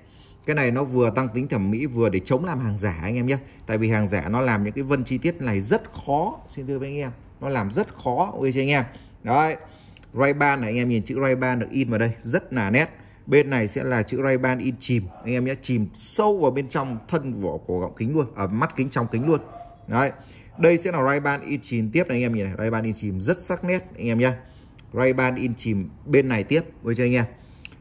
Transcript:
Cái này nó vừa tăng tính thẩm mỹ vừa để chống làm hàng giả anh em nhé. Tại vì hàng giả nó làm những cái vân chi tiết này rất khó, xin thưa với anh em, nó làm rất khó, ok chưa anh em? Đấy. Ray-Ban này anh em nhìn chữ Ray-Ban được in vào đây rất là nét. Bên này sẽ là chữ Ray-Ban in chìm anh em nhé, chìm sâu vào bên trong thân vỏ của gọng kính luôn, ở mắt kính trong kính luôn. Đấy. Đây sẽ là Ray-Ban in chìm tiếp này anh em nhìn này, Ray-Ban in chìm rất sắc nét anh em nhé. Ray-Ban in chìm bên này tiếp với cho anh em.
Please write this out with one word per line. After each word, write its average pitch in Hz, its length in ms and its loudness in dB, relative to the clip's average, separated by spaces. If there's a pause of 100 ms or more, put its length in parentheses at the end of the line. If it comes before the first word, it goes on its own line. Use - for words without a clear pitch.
(460)
Cái 151 100 0
này 135 140 2
nó 127 140 2
vừa 127 260 4
tăng 127 180 0
tính 123 200 -2
thẩm 101 220 0
mỹ 117 160 0
vừa 117 220 2
để 95 160 0
chống 135 200 2
làm 170 140 -2
hàng 107 200 -2
giả 95 240 -2
anh 107 140 -2
em 123 100 0
nhé. 135 100 2 (300)
Tại 110 120 0
vì 110 100 2
hàng 107 200 2
giả 90 200 -2
nó 117 120 0
làm 113 240 2
những 107 80 -2
cái 135 120 -4
vân 135 200 0
chi 131 140 -2
tiết 170 220 -2
này 110 200 0
rất 113 220 2 (240)
khó, 156 420 -2
xin 135 180 -12
thưa 139 120 -2
với 135 100 -6
anh 143 100 -8
em, 135 120 -6 (300)
nó 131 80 -6
làm 110 240 -2
rất 196 240 -2
khó, 139 360 0
ok - 100 -8 (120)
chưa 135 60 0
anh 135 80 0
em? 143 160 2 (380)
Đấy. 151 340 2 (580)
Ray-Ban 139 460 2
này 113 100 -2
anh 113 60 -2
em 123 120 0
nhìn 117 140 2
chữ 107 160 -6
Ray-Ban 127 400 2
được 113 120 -4
in 127 200 0
vào 113 80 2
đây 113 120 2 (120)
rất 120 300 -2
là 107 180 0
nét. 139 160 4 (400)
Bên 139 240 6
này 117 180 2
sẽ - 160 -4
là 123 180 2
chữ 127 160 -4
Ray-Ban 131 420 2
in 120 200 -2
chìm 117 240 0 (200)
anh 117 80 -4
em 127 120 0
nhé, 131 180 -2
chìm 117 240 0 (120)
sâu 214 400 2
vào 147 120 4
bên 131 180 -2
trong 135 300 -4 (100)
thân 135 340 -2
vỏ 80 140 -2 (100)
của 90 140 -2
gọng 90 160 -6
kính 120 180 -2
luôn, 151 200 2
ở 98 120 -2
mắt 113 300 -2
kính 131 140 -2
trong 120 220 -2
kính 117 140 -2
luôn. 156 140 4 (480)
Đấy. 131 220 2 (480)
Đây 165 180 8
sẽ 175 160 -2
là 170 60 -2
Ray-Ban 143 500 0
in 143 120 -4
chìm 113 300 -2
tiếp 170 180 2
này 127 80 -2
anh 123 60 0
em 117 120 0
nhìn 104 100 -2
này, 95 120 -4
Ray-Ban 110 280 -2
in 113 100 -2
chìm 98 260 -6
rất 147 200 0
sắc - 240 -6
nét 180 200 -2 (120)
anh 117 100 -8
em 113 120 0
nhé. 127 140 4 (600)
Ray-Ban 127 440 2
in 123 180 -2
chìm 98 360 -4 (140)
bên 143 240 4
này 110 160 0
tiếp 151 160 2 (220)
với 117 120 -2
cho 123 100 0
anh 123 100 2
em. 120 100 2 (560)